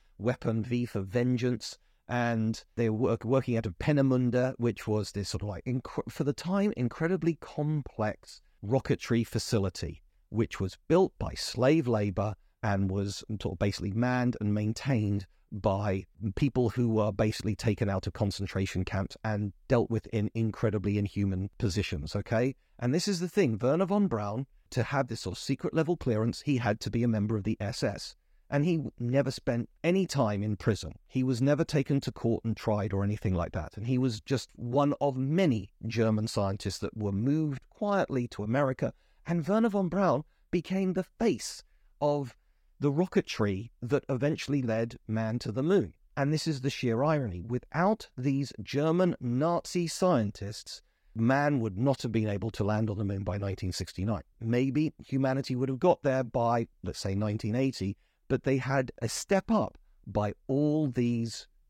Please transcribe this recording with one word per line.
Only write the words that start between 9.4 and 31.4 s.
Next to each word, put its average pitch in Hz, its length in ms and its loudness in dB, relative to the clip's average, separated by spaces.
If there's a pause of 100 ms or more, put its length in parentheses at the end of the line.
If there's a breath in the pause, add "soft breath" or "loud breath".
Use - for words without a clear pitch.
which - 300 -2
was 95 180 -4 (120)
built 180 300 4
by - 160 -4
slave 135 520 2
labor 104 480 0 (280)
and 98 280 2
was 101 320 -2 (180)
sort - 120 -4
of 85 60 -6
basically 104 320 -2
manned 123 500 0
and 104 120 0
maintained 107 720 0 (280)
by 98 520 0 (300)
people 127 340 2
who 120 200 0
were 107 240 2
basically 110 420 0
taken 104 340 0
out 95 180 -2
of 95 60 -6
concentration 98 720 -2
camps - 400 -4
and 104 300 -2 (160)
dealt 120 200 4
with 113 180 -2
in 107 260 0
incredibly 104 640 0
inhuman 98 520 0 (100)
positions, 92 560 -2
okay? 120 400 0 (240)
And 123 140 0
this - 140 0
is 185 140 0
the 175 80 -2
thing, 127 280 2
Wernher 139 280 2
von 202 220 2
Braun, 107 400 -4 (240)
to 120 120 2
have 135 240 0
this 113 140 -8
sort 90 160 -6
of - 60 -10
secret - 300 -4
level 160 220 2
clearance, 113 460 0
he 143 160 0
had 110 240 0
to - 80 -4
be 117 140 0
a 123 40 4
member 110 300 2
of 98 60 -4
the 113 180 0
S 107 220 -4
S. - 320 -4 (340)
And 143 160 0
he 165 160 2 (180)
never 127 320 2
spent 120 380 -4 (120)
any 180 240 2
time 107 380 0
in 107 140 0
prison. - 360 0 (140)
He 127 160 0
was 127 180 2